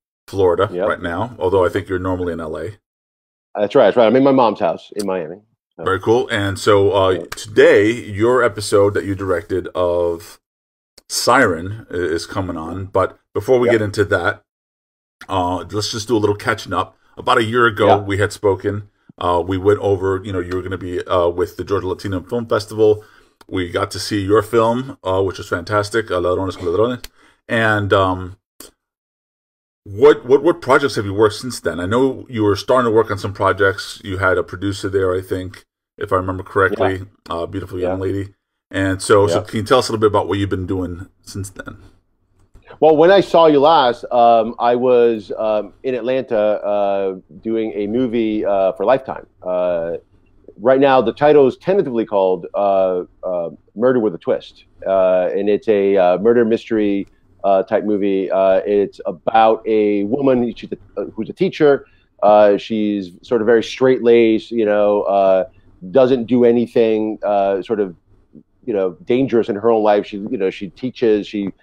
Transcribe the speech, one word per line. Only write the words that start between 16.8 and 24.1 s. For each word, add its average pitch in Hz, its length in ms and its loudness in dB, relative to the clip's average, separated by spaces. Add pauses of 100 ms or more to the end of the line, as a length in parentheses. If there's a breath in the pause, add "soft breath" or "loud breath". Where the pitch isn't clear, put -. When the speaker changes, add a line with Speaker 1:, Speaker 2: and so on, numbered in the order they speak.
Speaker 1:
About 127 220 -2
a 120 60 2
year 117 240 2
ago, 104 180 0
Speaker 2:
Yeah. 101 140 6
Speaker 1:
we 98 180 -4
had 98 160 -2
spoken. 101 560 -4 (300 soft breath)
Uh, 87 260 -2
we 95 120 -2
went 101 220 2
over, 95 440 -2
you 104 100 -8
know, 92 60 -4
you 90 160 -6
were 92 80 -6
gonna 92 160 -8
be, 87 260 -8
uh, 87 220 0
with 87 300 -4
the 92 60 -8
Georgia 90 240 -4
Latino 92 340 -6
Film 117 260 -8
Festival. 107 560 0 (440 soft breath)
We 90 220 -4
got 95 220 -4
to 95 80 -10
see 101 220 -4